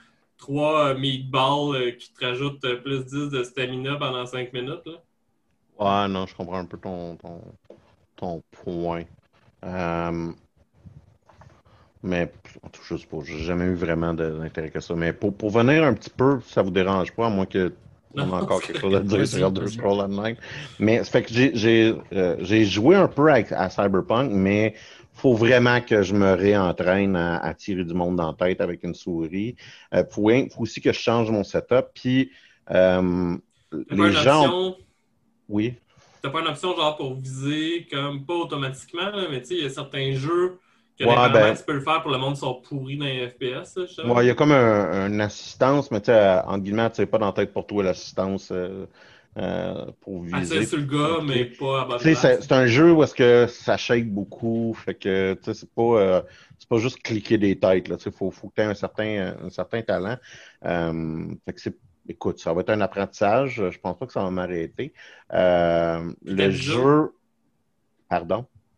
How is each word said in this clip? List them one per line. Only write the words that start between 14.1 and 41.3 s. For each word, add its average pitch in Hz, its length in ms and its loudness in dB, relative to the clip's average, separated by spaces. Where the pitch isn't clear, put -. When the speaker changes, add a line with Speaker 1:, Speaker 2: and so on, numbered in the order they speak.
Speaker 2:
de, 80 240 -4
d'intérêt 78 320 -8
que 80 100 -8
ça. 85 140 -8
Mais 82 180 -2
pour, 101 240 -4
pour 107 140 -4
venir 127 340 4
un 131 80 4
petit - 160 -6
peu, 131 380 0
ça - 160 0
vous 95 80 -2
dérange 92 420 0
pas, 113 140 -2
à - 20 0
moins 98 160 0
que 92 300 -2
on 139 120 -4
Speaker 1:
Non, 92 120 -4
Speaker 2:
a - 40 -2
encore 92 200 -2
Speaker 1:
c'est - 100 -10
Speaker 2:
quelque - 80 -8
chose 98 160 0
à 92 40 2
dire 101 180 0
Speaker 3:
Vas-y, 98 100 2
Speaker 2:
sur 92 180 0
Elder 95 140 -2
Speaker 3:
vas-y. 101 120 -4
Speaker 2:
Scrolls 101 280 0
Online. 101 360 -4
Mais, 107 240 2
ça - 60 -10
fait 127 120 4
que 113 100 -10
j'ai, 127 220 4
j'ai, 113 400 4
euh, 90 280 0
j'ai 107 240 4
joué 107 320 4
un 180 100 6
peu 147 240 2
à, 143 40 6
à 92 200 -2
Cyberpunk, 104 640 0
mais 101 420 2
faut 127 220 2
vraiment 120 460 4
que 110 220 2
je 92 120 0
me 98 180 4
réentraîne 95 840 2
à, 85 240 0
à 80 160 -6
tirer 92 300 -6
du 82 100 -6
monde 87 220 -2
dans 82 120 -2
la 76 60 -6
tête 90 260 -2
avec 87 220 -4
une 87 120 -6
souris. 92 600 -6
Euh, 90 160 4
faut, 104 180 0
faut - 100 -10
aussi - 180 -8
que 120 120 2
je - 60 -6
change 117 320 0
mon 104 140 -2
setup. 120 500 0
Puis, 131 360 -2
euh, 92 640 2
Speaker 1:
T'as 78 80 -10
Speaker 2:
les - 60 -2
Speaker 1:
pas 104 100 4
une 101 60 4
Speaker 2:
gens 147 320 4
Speaker 1:
option 185 320 0
Speaker 2:
Oui. 107 260 -2
Speaker 1:
T'as 139 80 -8
pas 160 100 -4
une 165 80 -4
option 175 260 -4
genre 151 220 0
pour 131 180 -8
viser, 147 800 -6
comme 143 340 -6
pas 175 80 -6
automatiquement, 156 760 -6
là, 196 200 -6
mais 127 100 -6
tu - 80 -16
sais, 180 60 -8
il 170 80 -4
y 143 40 -4
a 135 40 -6
certains 139 440 -6
jeux 175 440 -2
que 135 80 -2
Speaker 2:
Ouais, 117 60 6
Speaker 1:
dépendamment 120 340 6